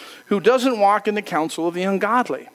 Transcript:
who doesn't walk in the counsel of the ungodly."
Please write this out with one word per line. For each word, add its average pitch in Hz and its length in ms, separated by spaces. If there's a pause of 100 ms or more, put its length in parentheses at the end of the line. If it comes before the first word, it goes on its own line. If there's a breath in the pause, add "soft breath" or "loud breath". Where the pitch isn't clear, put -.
(260 loud breath)
who 202 140
doesn't 240 400
walk 202 280
in 208 80
the 208 60
counsel 160 460
of 170 60
the 180 100
ungodly." 196 720